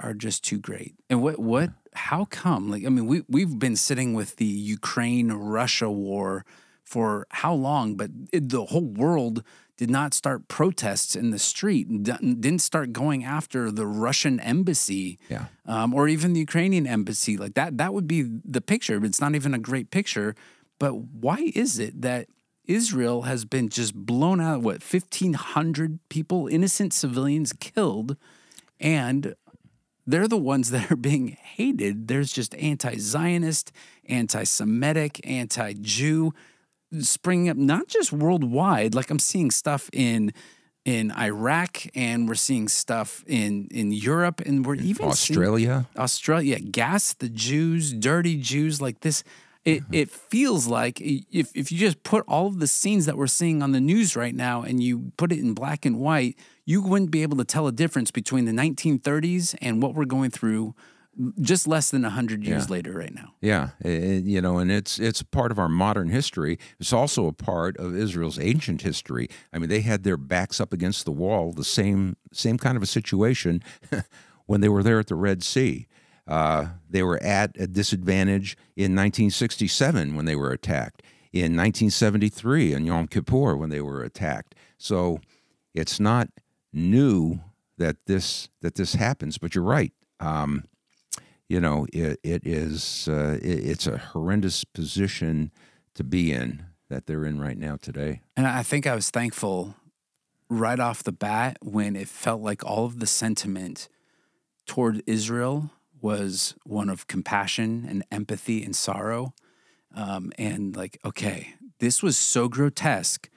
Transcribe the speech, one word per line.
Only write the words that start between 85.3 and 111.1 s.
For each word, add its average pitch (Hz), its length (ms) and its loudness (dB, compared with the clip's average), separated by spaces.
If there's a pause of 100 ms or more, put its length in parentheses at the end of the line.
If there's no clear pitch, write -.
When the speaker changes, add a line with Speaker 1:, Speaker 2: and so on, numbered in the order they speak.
Speaker 2:
it's - 240 -2
not 110 300 2 (420)
new 87 720 4 (380)
that 80 260 0
this, - 460 -2 (100)
that 85 140 -4
this 92 180 -2
happens, 107 460 -2
but - 160 -6
you're 87 100 0
right. 123 300 2 (260)
Um, 76 440 -2 (840)
you 90 140 2
know, 73 320 0
it, 80 280 -2
it 85 240 -4
is, 78 600 -4
uh, 76 320 0
it, 85 240 -2
it's - 220 -2
a 53 100 -2
horrendous 92 680 -2
position 80 840 -2 (440)
to - 100 -6
be 82 260 2
in 64 360 -4 (240)
that 67 160 -8
they're 78 180 -4
in 76 160 -4
right 67 160 -4
now 76 240 -6
today. 71 400 -6 (160)
Speaker 1:
And 131 100 2
I 127 160 0
think 143 240 -2
I 127 80 2
was 107 140 -2
thankful 101 680 -2 (720)
right 113 280 0
off 120 260 -2
the 104 80 -4
bat 110 500 -2
when 104 340 -2
it 98 120 -8
felt 113 340 -4
like 101 240 -4
all 110 180 0
of 120 160 -6
the 110 60 -4
sentiment 101 840 -4 (760)
toward 113 400 0
Israel 120 640 -2 (300)
was 101 640 -2
one 104 260 -4
of 92 200 -6
compassion 110 800 -2
and 98 240 -4
empathy 107 500 -4
and 98 140 -6
sorrow. 110 580 -4 (580)
Um, 98 460 -6
and, 101 380 -4
like, 92 280 -8
okay, - 500 -6 (260)